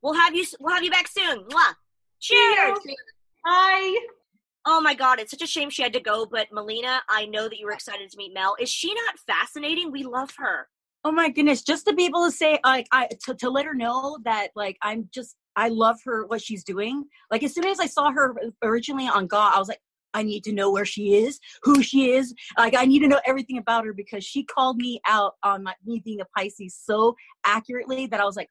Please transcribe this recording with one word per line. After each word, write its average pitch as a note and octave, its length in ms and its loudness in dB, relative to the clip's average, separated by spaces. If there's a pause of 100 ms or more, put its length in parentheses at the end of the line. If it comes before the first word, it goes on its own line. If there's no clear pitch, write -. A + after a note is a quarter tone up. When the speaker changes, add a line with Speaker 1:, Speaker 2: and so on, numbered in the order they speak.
Speaker 1:
We'll C#4+ 120 -2
have E4+ 200 4
you F4+ 80 0
s-, E4+ 180 -8
we'll D#4 140 0
have F4+ 100 0
you F4+ 60 -2
back F4+ 180 0
soon. D4+ 360 -4
Mwah. C4+ 280 2 (480)
Speaker 2:
See - 140 0
ya. A4 400 4
Speaker 1:
Cheers. G#4 40 -4 (640)
Speaker 2:
Bye. F#4+ 540 4 (680)
Speaker 1:
Oh D#4+ 160 4
my D4 120 2
God, B3+ 240 2
it's A3 120 -10
such D4 120 -10
a E4 40 -6
shame D4 240 -4
she C#4 120 -4
had B3 120 -2
to B3+ 60 0
go, A3 300 -2
but A3 220 -4
Melina, A3+ 560 -4
I G#3+ 180 0
know G#3+ 220 -6
that G#3+ 100 -12
you G#3 80 -14
were G#3 60 -6
excited G3+ 380 -12
to F#3+ 80 -20
meet G3+ 160 -14
Mel. F#3+ 260 -2
Is B3 100 -4
she F4+ 240 -4
not A#4 320 -6
fascinating? D4 680 -4
We C#4 120 -8
love C4 340 -6
her. F#3+ 300 -6 (380)
Speaker 3:
Oh G#3 60 0
my D#4+ 160 2
goodness, D4 320 2
just D#4+ 260 -2
to G#4 60 2
be F4+ 140 2
able F4 180 2
to E4+ 60 4
say, D#4 340 2
like, C4 260 4
I, B3+ 180 2 (180)
to, B3+ 80 -6
to B3 160 -4
let C#4 160 0
her D#4 80 -8
know C4 500 -4
that, A3 320 -2
like, G3+ 240 -6
I'm G#3+ 320 -6
just, B3 240 -14 (180)
I A3+ 140 2
love A3+ 380 2
her, A3+ 200 -4
what G#3+ 140 -4
she's G#3 240 -10
doing. A3 400 -6 (260)
Like, A#3 120 0
as C#4+ 120 -2
soon F4 120 -2
as F#4+ 120 -2
I F4 60 0
saw D4 260 0
her C4 240 0 (280)
originally A#3+ 440 -2
on G3 200 0
Gaw, G#3 280 2
I F#3+ 40 4
was G3 100 -2
like, - 140 -10 (320)
"I G#3+ 80 -2
need G#3 220 -6
to G#3+ 80 -6
know G3 180 2
where G3 160 0
she G3+ 260 -2 (140)
is, C#4 140 -6 (220)
who C#4 200 6
she C4 300 2
is. B3+ 220 0 (220)
Like, A3+ 180 4
I B3+ 120 6
need C4+ 140 8
to D4 80 6
know C#4 180 6
everything C4 320 -2
about A3+ 260 0
her," G#3+ 80 -8
because G3 320 -10
she - 200 -6
called C4 340 0
me A#3+ 280 -6
out G#3 360 2
on G3 220 0
my, F#3 100 -8 (100)
me A3+ 180 -6
being G#3+ 200 -10
a F3+ 40 -10 (120)
Pisces G3 440 -8
so A3 340 2 (280)
accurately B3 640 -2
that G#3+ 120 -4
I G3+ 60 2
was G3+ 120 -2
like F#3 140 -10